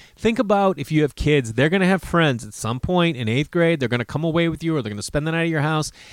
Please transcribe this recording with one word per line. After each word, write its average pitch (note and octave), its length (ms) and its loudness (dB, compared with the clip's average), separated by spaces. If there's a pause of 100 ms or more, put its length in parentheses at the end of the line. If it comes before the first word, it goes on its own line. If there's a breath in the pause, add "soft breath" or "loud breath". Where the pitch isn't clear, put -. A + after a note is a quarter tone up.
(160 loud breath)
Think A3 220 0
about G3 400 2
if C#3+ 140 -8
you D3+ 100 4
have C#3+ 140 0
kids, C#3 380 0
they're C3 160 2
gonna F#3 180 2
have F#3 160 2
friends C#3 420 2
at G#2 80 -16
some A#2+ 260 -4
point E3+ 380 0
in A#2+ 100 -4
eighth B2+ 220 0
grade. E3+ 300 2
They're B2 100 0
gonna A#2+ 160 -2
come - 180 -4
away E3 240 0
with D#3+ 160 -4
you, D#3+ 120 0
or C3+ 80 -2
they're G#2+ 80 -6
gonna G#2 100 -8
spend D3 240 -4
the D#3+ 60 -2
night E3 120 -2
at E3+ 60 -2
your D#3 120 -2
house, D#3 300 -2 (220 loud breath)